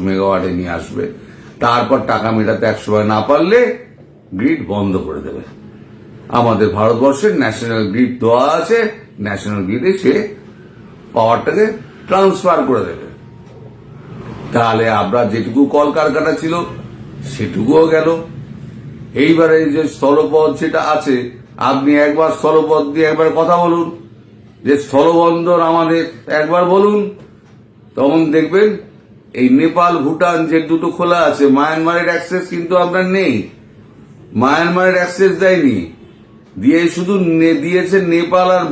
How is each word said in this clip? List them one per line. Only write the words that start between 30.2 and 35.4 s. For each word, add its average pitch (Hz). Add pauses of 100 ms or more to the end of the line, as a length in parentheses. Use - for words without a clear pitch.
যে 160 (120)
দুটো 165
খোলা 175 (100)
আছে, 139 (120)
মায়ানমারের 165
অ্যাক্সেস 180 (100)
কিন্তু 170 (100)
আপনার 185 (120)
নেই, 170 (1080)
মায়ানমারের 175
অ্যাক্সেস 180 (100)